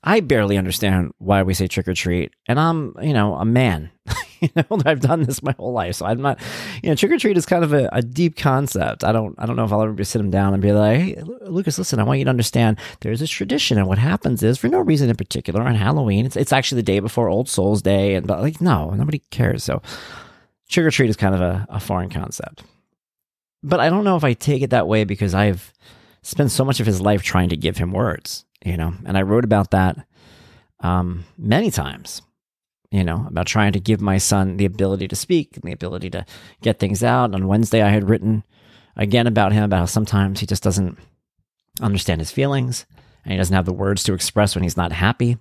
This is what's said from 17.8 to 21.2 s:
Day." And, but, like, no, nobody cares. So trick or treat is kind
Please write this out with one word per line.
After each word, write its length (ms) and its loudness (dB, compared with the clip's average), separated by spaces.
Day." 340 2
And, 120 -2
but, 140 -2
like, 180 -2
no, 300 2
nobody 300 -2
cares. 320 0
So 180 -4
trick 180 2
or 60 4
treat 180 2
is 60 0
kind 200 2